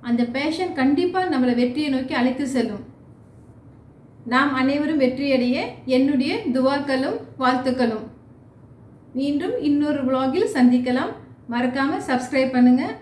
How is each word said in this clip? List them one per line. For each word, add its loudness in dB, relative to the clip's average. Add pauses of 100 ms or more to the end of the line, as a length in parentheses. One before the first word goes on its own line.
அந்த 0
passion -4
கண்டிப்பா 0
நம்மளை 2
வெற்றியை 0
நோக்கி -2
அழைத்து 0
செல்லும். -4 (1400)
நாம் 0
அனைவரும் 0
வெற்றியடைய 0 (240)
என்னுடைய 2 (180)
துவாக்களும் 0 (220)
வாழ்த்துக்களும். 0 (1080)
மீண்டும் -2
இன்னொரு 0
vlog-இல் 0
சந்திக்கலாம். 2 (380)
மறக்காம -2
subscribe 0
பண்ணுங்க 6 (180)